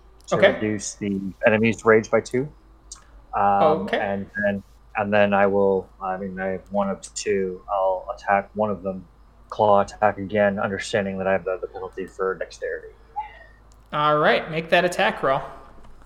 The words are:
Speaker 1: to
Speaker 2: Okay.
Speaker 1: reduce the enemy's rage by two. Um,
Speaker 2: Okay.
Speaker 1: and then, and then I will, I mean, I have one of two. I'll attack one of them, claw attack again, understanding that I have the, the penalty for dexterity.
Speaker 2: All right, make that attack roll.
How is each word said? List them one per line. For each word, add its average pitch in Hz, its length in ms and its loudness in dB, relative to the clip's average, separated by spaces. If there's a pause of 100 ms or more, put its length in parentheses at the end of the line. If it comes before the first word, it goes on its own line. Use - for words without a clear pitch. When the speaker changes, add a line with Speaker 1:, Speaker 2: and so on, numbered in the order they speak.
(260)
Speaker 1:
to - 100 -2
Speaker 2:
Okay. 110 160 6
Speaker 1:
reduce 107 440 -4
the 101 220 -4 (280)
enemy's 110 400 4
rage 110 240 6
by 113 100 4
two. 127 260 -4 (880)
Um, 101 280 2 (260)
Speaker 2:
Okay. - 100 -2
Speaker 1:
and 101 320 -4 (140)
then, 101 180 -2 (340)
and 104 140 -2
then 101 220 4
I 101 140 4
will, 98 420 2 (140)
I 92 160 -6
mean, 95 200 -10
I 95 100 -4
have 92 220 -8
one 98 200 -2
of 92 100 -6 (140)
two. 95 480 -4 (100)
I'll 95 420 0
attack 98 380 -2
one 107 160 -2
of 90 140 -6
them, 95 240 -8 (420)
claw 104 320 4
attack 101 380 0
again, 101 420 0
understanding 98 580 -4
that 92 80 -4
I 95 60 2
have 90 120 -2
the, 92 160 -4
the - 60 -6
penalty 92 400 -10
for 95 300 -4
dexterity. 82 580 -10 (1000)
Speaker 2:
All 151 260 2
right, 190 300 2
make 165 220 -6
that 180 140 4
attack 190 400 -2
roll. 139 160 2 (640)